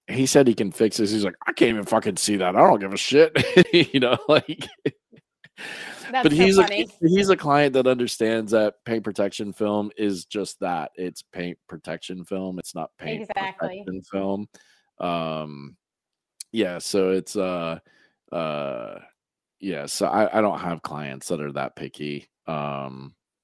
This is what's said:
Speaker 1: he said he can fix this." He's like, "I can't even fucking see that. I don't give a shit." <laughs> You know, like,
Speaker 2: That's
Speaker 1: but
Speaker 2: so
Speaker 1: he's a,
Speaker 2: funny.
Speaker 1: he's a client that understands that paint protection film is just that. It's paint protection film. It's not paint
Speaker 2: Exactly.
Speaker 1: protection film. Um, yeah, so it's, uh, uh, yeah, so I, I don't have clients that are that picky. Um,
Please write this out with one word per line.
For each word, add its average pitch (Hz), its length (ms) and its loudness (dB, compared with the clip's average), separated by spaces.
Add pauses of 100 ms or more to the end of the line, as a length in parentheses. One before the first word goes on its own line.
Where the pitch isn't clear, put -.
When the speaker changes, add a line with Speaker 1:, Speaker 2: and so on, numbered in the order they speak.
Speaker 1:
he 131 180 0
said 139 220 6
he 113 60 6
can 98 180 -2
fix 110 260 2
this." 104 140 2
He's 107 120 0
like, 90 120 -4 (100)
"I 349 60 -2
can't - 180 4
even 107 160 -2
fucking 107 320 0
see 104 200 0
that. 90 180 0
I 123 40 6
don't 156 200 4
give 98 140 -6
a - 40 -6
shit." 151 360 4
<laughs> 170 380 4 (220)
You 139 60 2
know, 123 180 2 (100)
like, 151 400 0 (1400)
Speaker 2:
That's 247 140 2
Speaker 1:
but 147 80 6
Speaker 2:
so 147 40 2
Speaker 1:
he's 190 220 8
a, 185 60 10
Speaker 2:
funny. 208 220 -2 (160)
Speaker 1:
he's 190 280 4
a 185 60 6
client 143 380 4
that 131 120 4
understands 113 680 0
that 107 220 4 (100)
paint 113 200 -2
protection 101 480 -4
film 104 440 -2
is 98 300 -2
just - 340 -6
that. 87 360 -4
It's 90 260 -8
paint 87 360 -8 (100)
protection 85 560 -12
film. 95 340 -6
It's - 160 -12
not 82 240 -8
paint - 240 -8
Speaker 2:
Exactly. 190 640 -8
Speaker 1:
protection 95 240 -10
film. 98 380 -4 (500)
Um, 78 800 -6 (760)
yeah, 92 260 -2
so 95 320 0
it's, 95 260 -2
uh, 87 420 -4 (540)
uh, 71 680 -6 (600)
yeah, 80 260 -6
so - 200 -2
I, 101 320 2
I - 40 4
don't 95 180 0
have 85 220 -6
clients 71 460 -10
that 80 120 -4
are 73 120 -6
that 67 240 -8
picky. 71 520 -10 (180)
Um, 69 680 -8 (300)